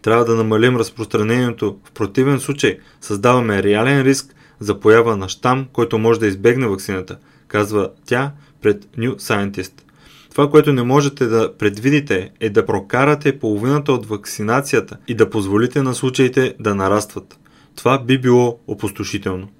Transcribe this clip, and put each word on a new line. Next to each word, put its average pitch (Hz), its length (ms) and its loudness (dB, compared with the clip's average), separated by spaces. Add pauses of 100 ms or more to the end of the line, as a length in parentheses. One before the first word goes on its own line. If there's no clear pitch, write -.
"Трябва 117 240 2
да 117 100 2
намалим 113 420 2
разпространението, 113 1040 -2
в - 80 -20
противен 131 480 0
случай 139 380 -2 (240)
създаваме 110 640 2
реален 113 380 2
риск 135 340 0 (240)
за 101 200 -4
поява 113 380 4
на 95 120 -6
щам, 131 440 -2
който 117 240 -2
може 113 220 2
да 110 80 0
избегне 110 400 -4
ваксината", 95 500 -6 (300)
казва 104 420 -2 (160)
тя 131 260 -2 (300)
пред 101 240 -2 (120)
New 117 180 -4
Scientist. 101 580 -6 (580)
"Това, 143 180 2
което 147 240 6
не 123 100 0
можете 139 420 2
да 110 320 0
предвидите, 107 840 0
е 113 100 -2
да 104 160 2
прокарате 139 760 0
половината 131 540 0
от 110 120 -2
вакцинацията 107 920 -4 (100)
и 127 60 -6
да 110 160 4
позволите 110 520 -2
на 127 140 -4
случаите 127 640 0
да 104 160 -2
нарастват. 98 640 -2 (360)
Това 131 280 0
би 127 140 2
било 123 500 2
опустошително." 101 800 -8 (120)